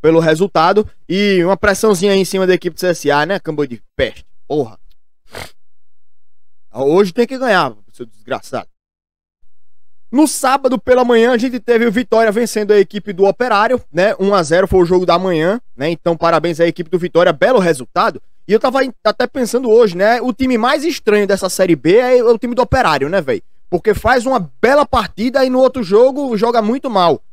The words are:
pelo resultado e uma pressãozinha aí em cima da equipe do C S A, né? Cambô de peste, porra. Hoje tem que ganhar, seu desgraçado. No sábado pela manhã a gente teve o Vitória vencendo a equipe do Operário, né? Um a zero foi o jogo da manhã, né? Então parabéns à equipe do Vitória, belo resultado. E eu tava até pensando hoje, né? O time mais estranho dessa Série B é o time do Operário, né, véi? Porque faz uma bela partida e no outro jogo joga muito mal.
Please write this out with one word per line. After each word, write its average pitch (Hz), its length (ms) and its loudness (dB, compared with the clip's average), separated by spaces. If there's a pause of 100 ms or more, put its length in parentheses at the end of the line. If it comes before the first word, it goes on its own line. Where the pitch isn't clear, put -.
pelo 160 200 4
resultado 175 680 0 (200)
e 190 360 0
uma 185 120 0
pressãozinha 202 560 0
aí 190 80 2
em 185 40 2
cima 190 220 -2
da 180 80 4
equipe 175 200 -6
do - 60 -14
C 185 80 -2
S 160 220 -2
A, 147 160 2
né? 185 140 -4
Cambô 147 260 -6
de 120 160 -14 (140)
peste, - 280 -6 (220)
porra. 135 320 -6 (1900)
Hoje 160 400 2
tem 233 140 0
que 262 120 -10
ganhar, 185 360 0 (180)
seu 123 140 -16
desgraçado. - 600 -10 (1400)
No 285 180 2
sábado 262 500 -2
pela 247 260 2
manhã 240 280 4
a 240 60 0
gente 247 200 -4
teve 233 280 0
o 233 40 2
Vitória 226 400 0
vencendo 214 400 -2
a 208 80 6
equipe 202 340 -2
do 185 120 0
Operário, 226 580 0 (100)
né? 185 280 0
Um 196 120 0
a 190 120 4
zero 170 240 2
foi 185 120 2
o 175 60 4
jogo 185 180 0
da 170 140 2
manhã, 185 420 0 (160)
né? 143 140 -4
Então 170 260 -4
parabéns 165 440 0
à 170 60 4
equipe 170 220 -6
do 180 100 -2
Vitória, 170 340 2
belo 214 260 2
resultado. 170 640 -2 (240)
E 185 60 -2
eu 214 80 4
tava 262 200 0 (220)
até 214 240 0
pensando 247 440 -4
hoje, 214 260 4
né? 220 240 2
O 254 100 -4
time 254 280 -2
mais 269 260 0
estranho 208 420 0
dessa 190 220 -2
Série 185 260 2
B 156 220 2
é 247 260 4
o 226 160 4
time 240 160 -6
do 233 60 -2
Operário, 175 480 0
né, 190 140 0
véi? 123 200 -2 (280)
Porque 190 240 0
faz 240 320 0
uma 240 340 -2
bela 277 240 4
partida 247 640 -2
e - 20 -2
no 254 120 0
outro 254 220 2
jogo 247 540 2
joga 233 240 2
muito 247 300 -2
mal. 175 320 2 (100)